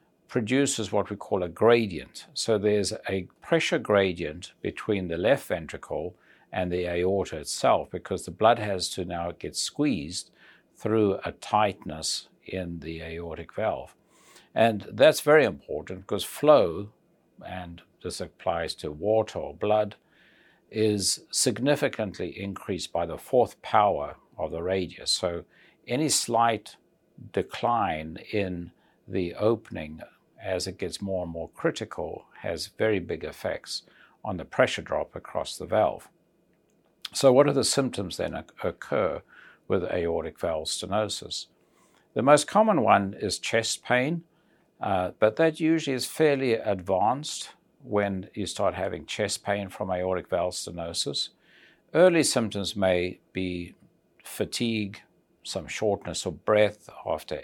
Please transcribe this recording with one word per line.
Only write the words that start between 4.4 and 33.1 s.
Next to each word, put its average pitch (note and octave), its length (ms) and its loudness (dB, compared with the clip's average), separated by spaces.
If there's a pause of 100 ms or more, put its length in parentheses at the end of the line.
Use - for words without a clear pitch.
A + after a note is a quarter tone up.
between F#2+ 460 -2
the E2 80 -4
left A2 320 2
ventricle D#2+ 680 -6 (360)
and F#2 180 -2
the F2 160 -2
aorta F2+ 520 0
itself, E2+ 520 0
because - 360 -8
the F2+ 60 -12
blood A2+ 280 4
has G2+ 300 -4
to F#2 160 -6
now F2 260 -4
get - 240 -10
squeezed F#2 720 -4 (460)
through G#2+ 480 2
a - 80 -6
tightness - 960 -2 (180)
in E2+ 360 -6
the E2 200 -10
aortic E2 520 -10
valve. G2+ 420 -4 (580)
And A2 380 2
that's C3 300 6
very D3 240 8
important E2 560 -6
because F#2+ 240 -4
flow, G#2 640 4 (560)
and F2 360 -10 (220)
this F2+ 160 -6
applies E2+ 560 -4
to D2+ 160 -8
water G#2 480 0
or C#2+ 140 -6
blood, G#2 420 0 (720)
is G#2+ 520 2 (100)
significantly A#2 1040 0
increased F#2+ 540 -6
by F2 140 -2
the D#2+ 120 -6
fourth - 440 2
power D#2+ 560 2 (200)
of D#2 140 -4
the E2 100 -4
radius. F#2 480 -2
So F2 360 -2 (420)
any C#3 220 0
slight A#2 640 2 (560)
decline F#2 840 -2 (160)
in F2+ 380 -2 (360)
the F#2 280 -2
opening F#2+ 680 -2 (380)
as F#2 280 -4
it F2 100 -8
gets - 240 -8
more F#2+ 220 -4
and E2+ 80 -8
more E2 240 -8
critical - 680 -6 (160)
has E2+ 360 -6
very G#2+ 220 2
big E2+ 240 -6